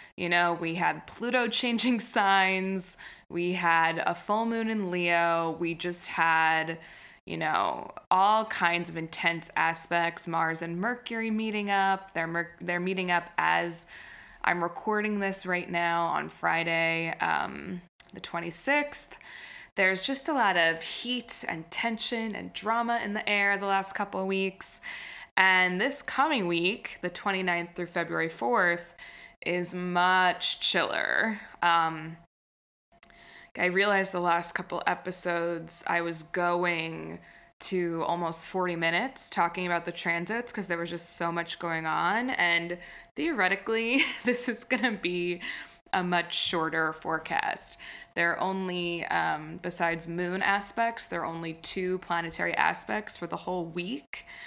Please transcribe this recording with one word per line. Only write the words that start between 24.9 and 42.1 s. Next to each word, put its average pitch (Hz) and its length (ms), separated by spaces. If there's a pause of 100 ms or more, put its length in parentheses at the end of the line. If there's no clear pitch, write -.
And 185 460
this 269 220
coming 269 420
week, 175 560
the 175 80
twenty-ninth 175 640
through 175 140
February 165 420
fourth, 180 640 (480)
is 180 300
much 180 840
chiller. 202 800 (240)
Um, 165 540 (1400)
I - 100
realized 190 460
the 180 80
last 175 340
couple - 340
episodes 170 1000
I 170 160
was 165 220
going 170 960 (420)
to 170 460
almost 170 400
forty 180 280
minutes 170 540
talking 180 360
about 170 200
the 170 60
transits 180 600
'cause 190 160
there 175 100
was 170 120
just - 280
so 170 140
much 170 280
going 165 260
on. 180 460